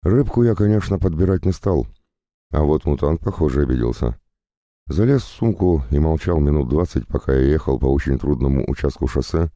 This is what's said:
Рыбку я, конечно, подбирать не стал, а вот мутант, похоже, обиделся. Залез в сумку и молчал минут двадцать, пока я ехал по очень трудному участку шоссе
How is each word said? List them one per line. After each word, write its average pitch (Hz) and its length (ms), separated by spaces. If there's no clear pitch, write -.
Рыбку 120 400
я, 113 120
конечно, 104 440
подбирать 90 460
не 92 60
стал, 82 360
а 73 100
вот 76 240
мутант, 73 360
похоже, 73 420
обиделся. 60 580
Залез 113 340
в - 60
сумку 90 640
и 73 100
молчал 80 400
минут 73 280
двадцать, 76 400
пока - 260
я 65 140
ехал 71 320
по 62 60
очень 67 340
трудному 67 480
участку - 400
шоссе 80 480